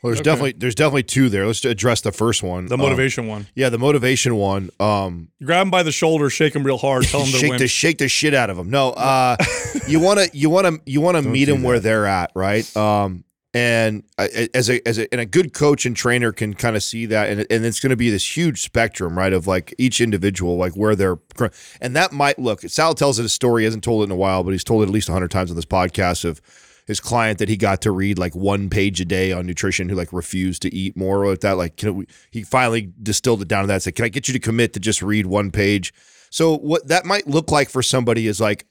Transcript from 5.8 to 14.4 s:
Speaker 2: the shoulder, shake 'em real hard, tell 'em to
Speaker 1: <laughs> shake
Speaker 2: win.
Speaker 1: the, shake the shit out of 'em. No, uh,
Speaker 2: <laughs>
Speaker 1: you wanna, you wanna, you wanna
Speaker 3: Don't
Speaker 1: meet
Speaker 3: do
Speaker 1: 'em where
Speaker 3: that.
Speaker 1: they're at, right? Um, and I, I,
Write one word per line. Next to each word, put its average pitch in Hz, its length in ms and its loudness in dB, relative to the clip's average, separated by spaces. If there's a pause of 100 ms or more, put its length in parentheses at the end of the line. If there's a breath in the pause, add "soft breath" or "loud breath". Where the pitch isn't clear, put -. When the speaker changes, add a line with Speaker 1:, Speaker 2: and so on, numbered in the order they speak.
Speaker 2:
the 156 80 0
shoulder, 156 380 2
shake 143 260 2
'em 143 80 -2
real 135 140 0
hard, 131 260 2
tell - 180 0
'em 139 60 0
to 135 40 0
Speaker 1:
<laughs> 131 60 2
shake 143 120 2
Speaker 2:
win. 127 100 -2
Speaker 1:
the, 131 80 2
shake 160 300 0
the 139 100 0
shit 151 260 0
out 120 160 2
of 92 80 -6
'em. 90 120 -8
No, 131 220 2
uh, 127 480 2
Speaker 2:
<laughs> - 480 -4
Speaker 1:
you 151 120 2
wanna, 190 320 4
you 147 180 0
wanna, 175 360 2
you 143 160 0
wanna 170 200 2
Speaker 3:
Don't 127 120 0
Speaker 1:
meet 135 120 4
Speaker 3:
do 143 100 4
Speaker 1:
'em 127 80 0
where 123 160 4
Speaker 3:
that. 95 40 -6
Speaker 1:
they're 110 220 2
at, 92 280 0
right? 101 320 0 (120)
Um, 104 480 0 (280)
and 113 500 2 (140)
I, - 80 -2
I, 113 280 -2